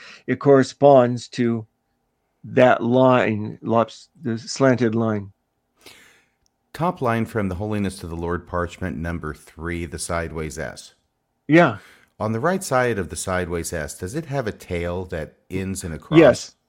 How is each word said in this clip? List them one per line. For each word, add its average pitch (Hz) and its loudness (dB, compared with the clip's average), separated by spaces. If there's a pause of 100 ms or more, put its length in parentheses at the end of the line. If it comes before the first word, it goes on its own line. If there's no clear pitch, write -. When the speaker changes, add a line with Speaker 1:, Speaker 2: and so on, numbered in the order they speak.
(280)
Speaker 1:
It 127 -2
corresponds 131 6
to 117 -2 (800)
that 120 6
line, 113 2
lops-, 113 -2 (120)
the 113 -6
slanted 123 0
line. 107 -4 (1400)
Speaker 2:
Top 180 -4
line 113 0
from 107 -4
the 92 -6
Holiness 104 -6
to 90 -14
the 82 -10
Lord 85 -6
parchment 87 -6
number 80 -8
three, 85 -10
the 82 -12
sideways 80 -8
S. - -14 (540)
Speaker 1:
Yeah. 147 4 (420)
Speaker 2:
On 107 -4
the 113 -4
right 185 -2
side 123 0
of 87 -6
the 85 -12
sideways 87 -6
S, 76 -8
does 92 -10
it 160 -8
have 135 -6
a 98 -6
tail 87 -8
that 80 -10 (120)
ends 95 -6
in 87 -8
a 73 -10
cross? - 2
Speaker 1:
Yes. 135 4 (120)